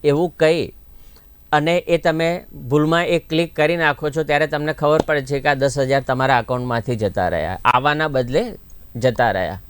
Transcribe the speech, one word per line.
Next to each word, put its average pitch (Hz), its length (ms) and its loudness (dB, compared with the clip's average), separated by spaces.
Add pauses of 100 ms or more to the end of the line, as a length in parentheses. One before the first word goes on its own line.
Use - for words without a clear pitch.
એવું 151 340 2
કહી 156 360 2 (760)
અને 156 260 2
એ 170 200 0
તમે 165 460 0 (260)
ભૂલમાં 156 360 2
એ 170 140 0
ક્લિક 160 360 -2
કરી 156 220 0
નાખો 151 320 0
છો 156 140 -4
ત્યારે 147 240 0
તમને 151 260 -4
ખબર 156 280 2
પડે 147 240 -2
છે 139 140 -4
કે 147 100 0
આ 147 40 2
દસ 135 260 0
હજાર 135 220 0
તમારા 131 380 0
એકાઉન્ટમાંથી 123 560 -4
જતા 98 340 -2
રહ્યા, 85 360 -4
આવવાના 147 420 2
બદલે 143 460 -2 (420)
જતા 120 360 0
રહ્યા. 92 380 -4